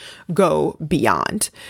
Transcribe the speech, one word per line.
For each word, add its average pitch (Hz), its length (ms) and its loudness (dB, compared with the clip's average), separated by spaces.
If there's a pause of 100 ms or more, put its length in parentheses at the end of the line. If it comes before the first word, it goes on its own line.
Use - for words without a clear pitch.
(320)
go 156 440 2 (100)
beyond. 113 640 0 (200)